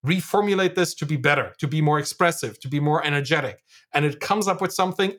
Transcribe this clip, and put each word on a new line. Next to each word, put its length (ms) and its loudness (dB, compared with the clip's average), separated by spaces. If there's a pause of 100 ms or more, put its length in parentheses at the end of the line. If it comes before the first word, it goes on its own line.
reformulate 680 0
this 200 0
to 100 -6
be 100 -2
better, 440 0
to 80 -4
be 140 0
more 160 4
expressive, 600 -2
to 80 -12
be 140 -2
more 220 2
energetic. 600 -2 (300)
And 120 2
it 140 -2
comes 300 0
up 100 -2
with 140 -2
something, 460 0